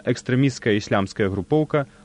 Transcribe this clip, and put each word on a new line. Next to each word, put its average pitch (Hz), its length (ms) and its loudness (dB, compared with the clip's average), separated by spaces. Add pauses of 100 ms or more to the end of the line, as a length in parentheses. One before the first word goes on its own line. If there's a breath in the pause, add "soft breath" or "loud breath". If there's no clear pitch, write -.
экстрэмісцкая 127 720 0
іслямская 104 560 0
групоўка, 147 540 0 (180 soft breath)